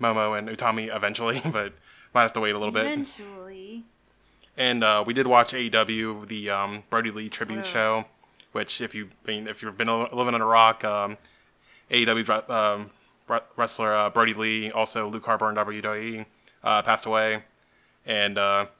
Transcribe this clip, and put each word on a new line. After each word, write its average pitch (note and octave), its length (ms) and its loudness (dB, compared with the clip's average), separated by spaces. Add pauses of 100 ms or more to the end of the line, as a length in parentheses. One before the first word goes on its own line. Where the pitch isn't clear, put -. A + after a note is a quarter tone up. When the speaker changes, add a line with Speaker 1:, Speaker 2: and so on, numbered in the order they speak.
Speaker 1:
Momo A2 380 0
and G#2+ 100 -8
Utami A2 460 -2
eventually, A2+ 480 -2
<laughs> D#3+ 100 -4
but G#2 200 -4 (420)
might A#2+ 80 6
have A2+ 120 2
to A#2 60 0
wait G#2 140 0
a G#2 40 -4
little G#2+ 160 -2
bit. A2 120 2
Speaker 2:
Eventually. G3+ 960 -12 (720)
Speaker 1:
And, B2 260 0
uh, G#2+ 240 4
we A#2 80 -2
did C3 120 2
watch B2 280 6
A C3 40 -4
E A#2+ 120 -4
W, A2 560 0
the, G#2 240 -8
um, G2+ 400 -4
Brody A#2 200 0
Lee G#2+ 180 -10
tribute G#2+ 300 -8
Speaker 2:
Yeah. A2 40 -8
Speaker 1:
show, A2 420 0 (480)
which - 280 -6
if A2+ 140 -10
you, G#2+ 140 -12 (160)
I - 60 -10
mean, G#2+ 180 -6
if G#2 140 -12
you've G#2 160 -10
been A2+ 100 -2
a-, A2+ 260 -2
living B2 200 0
under A2+ 120 0
a - 20 2
rock, A2+ 360 8
um, G#2 320 -2 (760)
A B2 80 2
E A#2 60 4
W's A2+ 240 2
re-, A2 80 4 (120)
um, G#2 420 0 (380)
re-, A#2 100 0 (180)
wrestler, A2+ 380 0
uh, G#2 160 2
Brody A2+ 240 4
Lee, A2 380 -2
also A2 360 -2
Luke G#2+ 160 -8
Harper A2 240 2
in G#2+ 60 -2
W G#2+ 260 -2
W G#2+ 400 -6
E, G#2+ 60 -12 (380)
uh, G#2+ 180 4
passed A2 240 2
away. A2 360 0 (640)
And, G#2 320 0
uh, G2+ 280 2 (140)